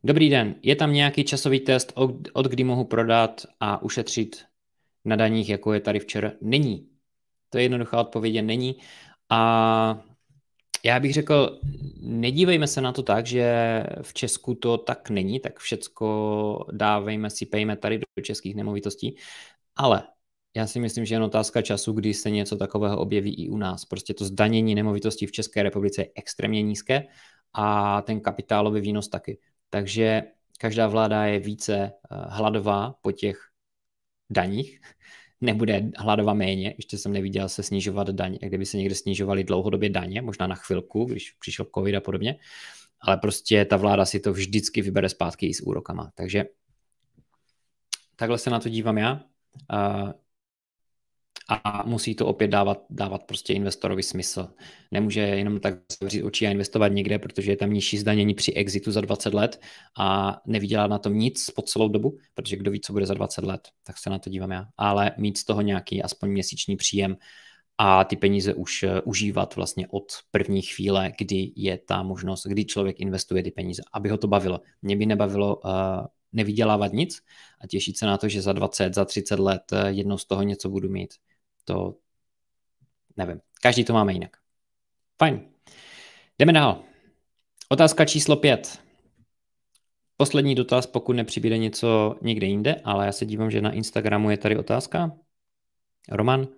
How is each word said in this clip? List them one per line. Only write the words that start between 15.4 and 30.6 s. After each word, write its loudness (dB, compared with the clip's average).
tak -10
všecko -4
dávejme, 0
sypejme -2
tady -2
do -10
českých -8
nemovitostí, -6
ale 4
já 0
si -6
myslím, -2
že -2
je 2
jen 2
otázka 0
času, -2
kdy 0
se -4
něco -2
takového -2
objeví -2
i -6
u -6
nás. -6
Prostě -8
to -6
zdanění 2
nemovitostí -2
v -12
České -4
republice -2
je -6
extrémně -4
nízké -2
a 2
ten -4
kapitálový 0
výnos -2
taky. -8
Takže 0
každá 0